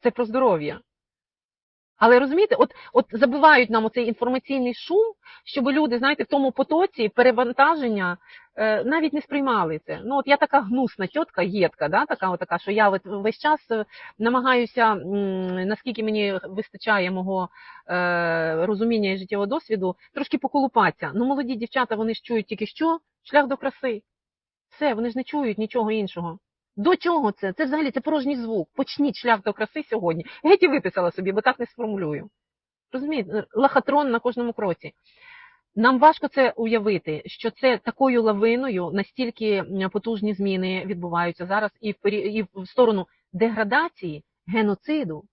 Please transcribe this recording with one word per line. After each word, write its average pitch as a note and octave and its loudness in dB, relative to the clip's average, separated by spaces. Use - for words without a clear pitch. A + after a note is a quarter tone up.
Це A#3+ 2
про A#3+ -4
здоров'я. G#3+ 0
Але, A#3 8
розумієте, D4 2
от, - 2
от A#3+ 2
забивають C4 6
нам A3 2
оцей A3+ -2
інформаційний B3 -2
шум, G#4+ 0
щоб C#4 -2
люди, C4+ 2
знаєте, C4+ 0
в - -4
тому C4+ 2
потоці C#4 0
перевантаження, B3 2
е, G#3+ 0
навіть D4+ 0
не D4 -2
сприймали A3 -2
це. D#3 -10
Ну, B3+ -2
от C#4 0
я C#4 4
така C#4+ 2
гнусна A3 -2
тьотка, C#4+ -4
єдка, F3 0
да, G3 2
така, F#3+ -4
отака, F3 -4
що - -8
я G#3 4
от F#3+ -2
весь G3+ -4
час, D4+ 0
е, A3 -2
намагаюся, A#3+ 2
м, F#3 -4
наскільки A3 -6
мені G#3 -2
вистачає G3 -2
мого, F#3 -4
е, E3+ 0
розуміння G#3+ 0
і F#3+ -2
життєвого G3+ -4
досвіду, G3+ -4
трошки C#4 -4
поколупатися. A3 0
Ну, A#3 0
молоді C4+ -2
дівчата, A#3 -2
вони A3 -2
ж - -12
чують A3+ -2
тільки G#3+ -6
що? E4 -2
Шлях C#4+ 2
до C4 -4
краси. B3+ -6
Все, C#4+ -2
вони A#3 -4
ж A3+ -6
не C4 -6
чують B3 -4
нічого G#3+ -2
іншого. F#3 -6
До E4+ 2
чого D#4 0
це? F#3+ -6
Це D#4 -2
взагалі, C#4+ -2
це B3+ -4
порожній C#4+ -2
звук. A3 -4
«Почніть C#4 -2
шлях A3+ 0
до G#3 -2
краси A3 -6
сьогодні». E3+ -4
Геть F#4 8
і F4+ 4
виписала F#3 0
собі, F#3+ -6
бо G#3 0
так C4 0
не A#3 -4
сформулюю. G3 -6
Розумієте, B3+ -4
лохотрон C4+ 2
на A#3 0
кожному A#3+ -4
кроці. F3 -6
Нам A#3+ 4
важко D4+ 6
це C4 2
уявити, G#3 -2
що - -6
це B3 0
такою B3 0
лавиною G#3+ 0
настільки, G#3+ -4
м, F#3+ -4
потужні G#3 -4
зміни F#3 -2
відбуваються F3 -4
зараз G3+ -2
і G#3+ -6
в - -6
пері-, G3+ -2
і A3 -2
в F#3+ -12
сторону A3 2
деградації, G#3+ -2
геноциду. G#3 -2